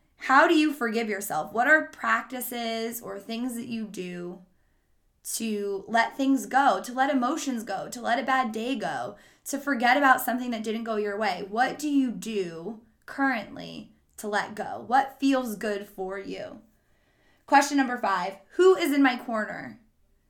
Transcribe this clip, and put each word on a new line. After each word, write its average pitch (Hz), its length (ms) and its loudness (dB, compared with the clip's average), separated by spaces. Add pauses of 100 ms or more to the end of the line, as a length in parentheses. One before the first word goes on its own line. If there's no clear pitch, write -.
(180)
how 285 300 6
do 339 80 4
you 302 180 4
forgive 226 360 -2
yourself? 196 440 -4
What 233 140 2
are 302 220 4
practices 233 1120 -4
or 196 180 -10
things 233 360 -6
that 233 120 -8
you 226 180 -6
do 180 540 -10 (960)
to 202 520 -4
let 226 300 2
things 269 300 2
go, 247 360 4
to 247 100 -12
let 262 180 2
emotions 254 520 0
go, 185 240 -6
to 240 140 -10
let 220 160 0
a 262 60 -2
bad 254 280 2
day 233 240 -4
go, 160 400 -4 (300)
to 277 140 -6
forget 254 360 2
about 269 260 6
something 247 280 -4
that 220 140 -4
didn't 226 220 -4
go 226 100 -2
your 208 240 -2
way? 196 280 -2
What 254 300 0
do 294 100 -4
you 269 220 2
do 185 720 -6 (240)
currently 214 880 -4 (260)
to 214 100 -10
let 208 280 -2
go? 208 320 -8
What 269 320 2
feels 254 360 2
good 208 320 -4
for 190 300 -8
you? 190 440 -12 (880)
Question 285 240 6
number 247 220 2
five, 196 400 -2 (180)
who 359 220 8
is 302 160 2
in 277 100 6
my 247 140 4
corner? 220 640 -6 (480)